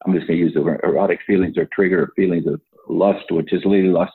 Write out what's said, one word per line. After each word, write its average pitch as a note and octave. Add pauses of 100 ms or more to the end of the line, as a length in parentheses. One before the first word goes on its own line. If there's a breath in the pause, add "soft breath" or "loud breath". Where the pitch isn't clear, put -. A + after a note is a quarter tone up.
I'm F#2+
just E2+
gonna E2
use E2
the D2+
word D#2+
erotic F2
feelings F#2
or E2
trigger F2+
feelings F2+
of - (280)
lust, F#2+
which E2
is F2+
really G2
lust F2